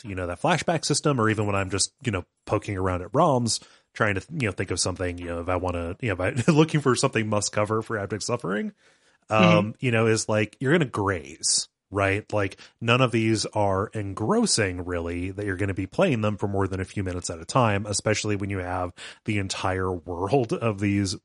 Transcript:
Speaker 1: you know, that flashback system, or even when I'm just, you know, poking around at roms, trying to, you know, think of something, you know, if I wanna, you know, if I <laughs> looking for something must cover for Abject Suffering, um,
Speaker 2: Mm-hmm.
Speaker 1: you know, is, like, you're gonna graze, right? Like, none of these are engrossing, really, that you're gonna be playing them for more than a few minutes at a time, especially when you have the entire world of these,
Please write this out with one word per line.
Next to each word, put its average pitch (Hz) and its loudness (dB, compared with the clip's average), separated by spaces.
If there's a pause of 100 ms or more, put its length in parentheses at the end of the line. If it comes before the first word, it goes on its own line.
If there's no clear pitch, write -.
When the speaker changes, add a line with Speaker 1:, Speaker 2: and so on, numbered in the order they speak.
Speaker 1:
you 101 -10
know, 92 -4
that 87 -8
flashback 160 0
system, 143 0
or 107 4
even 107 0
when 101 0
I'm 95 -2
just, 98 -2 (120)
you 123 -2
know, 92 -2 (220)
poking 104 -2
around 92 0
at 90 -12
roms, 127 2 (320)
trying 107 2
to, 95 -4
you 113 -2
know, 95 0
think - -6
of 90 -2
something, 90 -2
you 87 -10
know, 85 -6
if 85 -4
I 90 0
wanna, 87 -4
you 107 0
know, 90 -2
if 120 0
I 170 6
<laughs> - -
looking 156 4
for 127 4
something 113 0
must 104 0
cover 110 0
for 113 -6
Abject 98 -6
Suffering, 190 -4 (580)
um, 110 6
Speaker 2:
Mm-hmm. 107 4
Speaker 1:
you 123 2
know, 113 4
is, 110 2
like, 107 0
you're 131 0
gonna 170 4
graze, 92 -2 (240)
right? 98 0
Like, 101 0 (220)
none 120 4
of 120 4
these 110 4
are 101 0
engrossing, 104 -2
really, 87 -4
that 104 -6
you're 95 -2
gonna 98 0
be 95 -4
playing 147 2
them 104 0
for 107 -2
more 98 0
than 95 -6
a 92 -4
few - -6
minutes 90 -6
at 85 -8
a 82 -14
time, 107 2
especially 104 0
when 98 -4
you 98 -4
have 90 -4 (320)
the 107 -2
entire 92 -2
world 95 -2
of 113 -2
these, 101 0